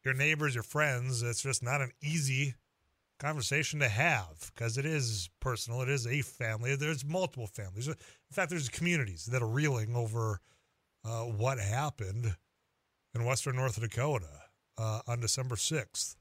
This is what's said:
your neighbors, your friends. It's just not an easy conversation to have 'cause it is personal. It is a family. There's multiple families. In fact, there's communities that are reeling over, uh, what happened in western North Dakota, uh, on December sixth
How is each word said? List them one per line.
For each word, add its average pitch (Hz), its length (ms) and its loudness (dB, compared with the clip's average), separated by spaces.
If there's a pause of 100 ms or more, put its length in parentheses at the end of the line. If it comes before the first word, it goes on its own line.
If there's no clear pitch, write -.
your 135 100 2
neighbors, 147 420 4
your 113 80 0
friends. 127 600 2
It's 120 180 -2
just 131 220 0
not 135 180 0
an 123 100 -4 (100)
easy 143 540 0 (600)
conversation 147 640 0
to 135 80 4
have 107 680 0
'cause 117 220 -2
it 139 80 0
is 120 440 0 (100)
personal. 120 420 -2
It 127 80 0
is 135 160 0
a 135 160 0
family. 120 540 -2
There's 143 300 -2
multiple 156 420 -2
families. 104 400 -6
In 156 80 -4 (340)
fact, 180 200 0
there's 156 180 0
communities 131 600 0
that 123 140 2
are 113 60 2
reeling 120 480 2
over, 110 460 0 (640)
uh, 113 180 -4
what 120 340 0
happened 110 800 0 (760)
in 117 100 0
western 127 320 0
North 127 240 0
Dakota, 117 680 -2 (280)
uh, 110 300 -2
on 120 140 -2
December 123 340 0
sixth - 640 -2